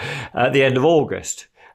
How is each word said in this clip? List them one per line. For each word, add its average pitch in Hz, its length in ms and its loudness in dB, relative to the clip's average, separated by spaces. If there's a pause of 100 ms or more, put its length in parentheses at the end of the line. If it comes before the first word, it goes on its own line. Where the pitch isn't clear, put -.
(320)
at 131 200 0
the 135 100 4
end 131 140 2
of 127 80 2
August. 135 640 0 (260)